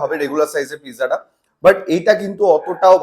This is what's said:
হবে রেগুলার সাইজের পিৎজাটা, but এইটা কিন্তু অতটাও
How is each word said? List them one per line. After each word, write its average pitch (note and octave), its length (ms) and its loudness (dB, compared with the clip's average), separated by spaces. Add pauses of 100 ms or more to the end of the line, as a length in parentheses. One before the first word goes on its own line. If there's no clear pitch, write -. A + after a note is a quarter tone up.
হবে C#3+ 160 -4
রেগুলার D3 360 -2
সাইজের C#3+ 300 -6
পিৎজাটা, B2+ 340 -6 (460)
but F#3+ 120 6 (120)
এইটা F3+ 340 0
কিন্তু G3 220 -6 (120)
অতটাও F3+ 460 2